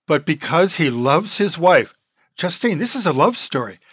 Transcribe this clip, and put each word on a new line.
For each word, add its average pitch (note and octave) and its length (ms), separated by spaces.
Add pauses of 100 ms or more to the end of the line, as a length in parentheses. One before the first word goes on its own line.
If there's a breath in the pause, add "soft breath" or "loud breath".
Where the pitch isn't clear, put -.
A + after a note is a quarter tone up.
But D3 180
because E3 520
he D3+ 120
loves C3+ 500
his F3+ 200
wife, E3 360 (420)
Justine, F3+ 420
this A#3 160
is A3+ 120
a D#3+ 60
love E3+ 240
story. A2+ 440 (120 loud breath)